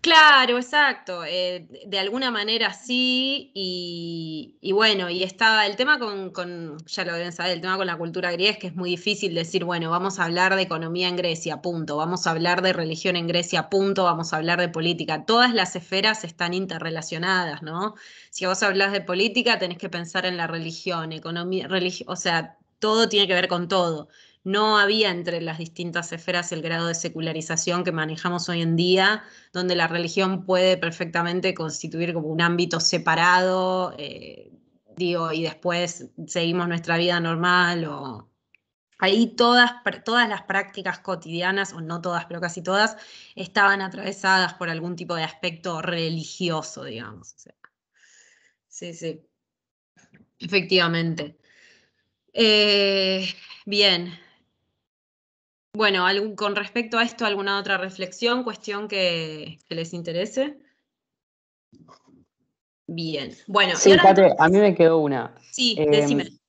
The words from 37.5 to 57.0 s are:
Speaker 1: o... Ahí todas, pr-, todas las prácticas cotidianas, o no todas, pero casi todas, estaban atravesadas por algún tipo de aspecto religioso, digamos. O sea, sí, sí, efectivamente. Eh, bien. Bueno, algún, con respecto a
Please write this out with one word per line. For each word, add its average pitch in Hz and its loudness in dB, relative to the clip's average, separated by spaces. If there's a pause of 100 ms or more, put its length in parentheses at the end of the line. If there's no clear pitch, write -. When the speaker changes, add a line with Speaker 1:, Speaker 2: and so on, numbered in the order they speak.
Speaker 1:
o... 139 -12 (720)
Ahí 202 4 (100)
todas, 240 6 (120)
pr-, - -6
todas 233 2
las 196 -6
prácticas 190 -6
cotidianas, 180 -4
o 170 -14
no 165 -8
todas, 175 -4
pero 170 -10
casi 170 -6
todas, 202 0 (380)
estaban 196 2
atravesadas 190 0
por 170 -6
algún 165 -6
tipo 170 -6
de 160 -2
aspecto 165 -8
religioso, 165 -4
digamos. 113 -14
O - -20
sea, - -20 (1120)
sí, 175 -14
sí, 160 -10 (1160)
efectivamente. 165 0 (960)
Eh, 196 2 (380)
bien. 190 2 (1600)
Bueno, 196 2
algún, 202 0
con 202 -2
respecto 226 -4
a 226 2